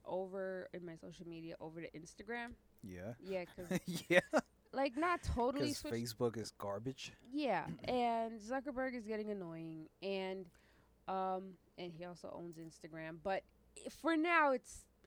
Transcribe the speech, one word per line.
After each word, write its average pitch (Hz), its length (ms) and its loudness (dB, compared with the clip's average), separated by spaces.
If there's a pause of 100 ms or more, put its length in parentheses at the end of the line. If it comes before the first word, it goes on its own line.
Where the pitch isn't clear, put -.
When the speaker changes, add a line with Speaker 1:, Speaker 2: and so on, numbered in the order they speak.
Speaker 1:
over 190 640 -2
in 180 140 -6
my 165 100 -8
social 170 320 -12
media 165 320 -8
over 160 220 -8
to 160 60 -4 (100)
Instagram? 226 520 -8 (340)
Speaker 2:
Yeah. 92 300 -6 (140)
Speaker 1:
Yeah, 185 180 0
'cause 180 420 -2
Speaker 2:
<laughs> 170 220 -4
Yeah. 180 100 10 (520)
Speaker 1:
like, 262 240 2
not 349 280 2
totally 269 460 2
Speaker 2:
'Cause 285 100 -2
Speaker 1:
switched. - 160 -4 (200)
Speaker 2:
Facebook 117 220 2
is 107 220 -4
garbage. 107 540 -4 (180)
Speaker 1:
Yeah, 240 340 2 (100)
<clears throat> - 100 -12
and 233 540 2
Zuckerberg 254 540 -2
is 233 140 -6
getting 214 240 -2
annoying, 165 560 -6 (160)
and, 190 420 -2 (600)
um, 190 460 0 (260)
and 175 120 -6
he 165 140 -10
also 175 320 -10
owns 170 200 -8
Instagram. 160 680 -8
But 190 180 4 (420)
i-, - 60 -8
for 330 260 4
now, 320 360 8
it's, - 340 -2 (220)